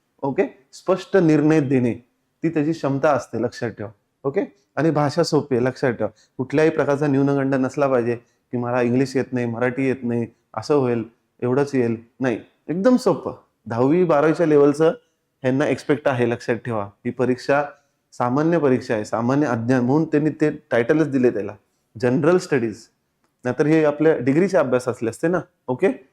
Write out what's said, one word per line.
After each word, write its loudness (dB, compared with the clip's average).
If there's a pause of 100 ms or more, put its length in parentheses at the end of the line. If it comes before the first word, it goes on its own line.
(220)
ओके? -4
स्पष्ट -2
निर्णय 4
देणे, 0 (500)
ती 0
त्याची -2
क्षमता -2
असते, -2
लक्षात -4
ठेवा, -12 (320)
ओके? -2 (340)
आणि 0
भाषा 0
सोपी -2
आहे, 0
लक्षात -2
ठेवा. -6 (280)
कुठल्याही 0
प्रकारचा 0
न्यूनगंड 0
नसला 0
पाहिजे 0 (360)
की -4
मला -2
इंग्लिश 0
येत 0
नाही, -4
मराठी -2
येत 0
नाही, -2 (260)
असं -2
होईल, 0 (380)
एवढंच 0
येईल, 0 (220)
नाही. -2 (300)
एकदम 2
सोपं. -2 (340)
दहावी, 2
बारावीच्या 2
लेव्हलचं 4 (540)
ह्यांना 0
एक्सपेक्ट -2
आहे, 0
लक्षात -4
ठेवा. -6
ही -10
परीक्षा 0 (480)
सामान्य 0
परीक्षा 0
आहे, -4
सामान्य 0
अज्ञान 0
म्हणून 2
त्यांनी 0
ते 0
टायटलच 0
दिले 2
त्याला, -4 (460)
जनरल 2
स्टडीज. -4 (560)
नाहीतर 0
हे 4
आपल्या 2
डिग्रीचे 2
अभ्यास 0
असले -4
असते -4
ना, 0 (280)
ओके? 0 (220)